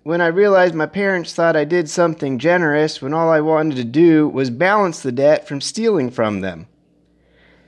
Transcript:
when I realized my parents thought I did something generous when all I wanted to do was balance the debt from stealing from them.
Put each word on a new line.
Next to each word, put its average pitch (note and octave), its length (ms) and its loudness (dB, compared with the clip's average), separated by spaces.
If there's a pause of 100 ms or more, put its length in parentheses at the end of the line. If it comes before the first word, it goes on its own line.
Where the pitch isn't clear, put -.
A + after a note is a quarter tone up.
when E3+ 160 -2
I F3 60 2
realized F3+ 480 2
my D#3 120 -2
parents F#3+ 460 -4
thought E3 240 0
I D3+ 80 0
did D#3+ 240 -2
something D3+ 500 -2
generous D#3 600 0
when C3+ 140 -6
all E3 160 0
I D#3+ 100 4
wanted D#3 360 0
to B2+ 80 -4
do D3+ 440 4
was C3 220 -4
balance F3+ 500 0
the C3+ 100 -6
debt C#3 380 2
from C#3 120 -8
stealing G3+ 500 -2
from G#2+ 320 -2
them. F2 240 -10 (1000)